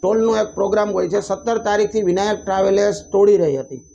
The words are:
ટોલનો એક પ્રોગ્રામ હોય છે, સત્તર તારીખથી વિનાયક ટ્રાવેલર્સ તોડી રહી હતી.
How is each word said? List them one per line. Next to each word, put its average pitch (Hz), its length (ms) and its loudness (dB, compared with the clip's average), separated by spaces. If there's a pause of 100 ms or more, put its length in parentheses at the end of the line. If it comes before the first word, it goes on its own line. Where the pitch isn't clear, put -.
ટોલનો 220 340 2
એક 214 180 -2
પ્રોગ્રામ 202 380 0
હોય 185 160 -2
છે, 202 120 -2
સત્તર 220 380 -4
તારીખથી 214 440 0
વિનાયક 196 420 -2
ટ્રાવેલર્સ 196 680 0
તોડી 202 240 6
રહી 156 200 2
હતી. 131 280 -10 (100)